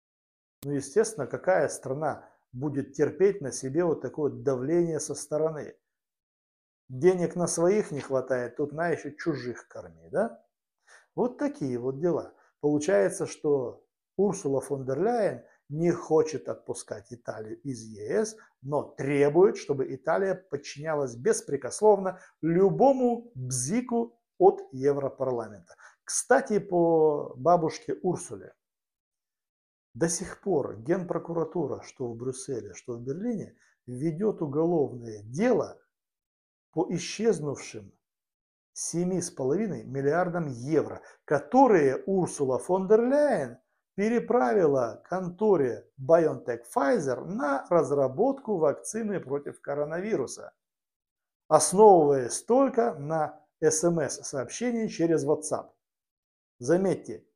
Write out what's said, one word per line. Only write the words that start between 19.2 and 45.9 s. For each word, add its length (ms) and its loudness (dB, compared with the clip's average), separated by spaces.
чтобы 380 -4
Италия 400 -2
подчинялась 800 -6
беспрекословно 1000 0
любому 920 4
бзику 880 -4
от 220 6
Европарламента. 1000 -4
Кстати, 540 0
по 760 2
бабушке 680 0
Урсуле. 520 -6
До 140 0
сих 340 -8
пор 340 -2
Генпрокуратура, 1080 -4
что 260 -10
в 80 -8
Брюсселе, 580 -8
что 200 -12
в 60 -10
Берлине, 560 -8
ведет 560 -4
уголовное 800 -2
дело 580 0
по 180 -2
исчезнувшим 1000 -4
семи 460 -4
с 100 -8
половиной 540 -2
миллиардам 640 -2
евро, 520 -2
которые 800 4
Урсула 540 0
фон 300 0
дер 140 6
Ляйен – 560 0
переправила 1120 2
конторе 800 0